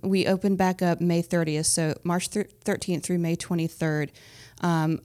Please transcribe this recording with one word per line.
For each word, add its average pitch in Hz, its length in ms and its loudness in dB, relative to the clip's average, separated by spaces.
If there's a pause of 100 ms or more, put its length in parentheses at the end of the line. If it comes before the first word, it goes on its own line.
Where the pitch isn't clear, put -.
we 190 260 2
opened 190 300 2
back 185 220 2
up 175 200 2
May 170 220 2
thirtieth. 165 440 0
So 156 380 0
March 175 240 -2
thir-, 208 180 -4 (180)
thirteenth 185 400 -2
through 180 140 -2
May 170 160 0
twenty-third, 160 800 -2 (480)
um, 160 440 2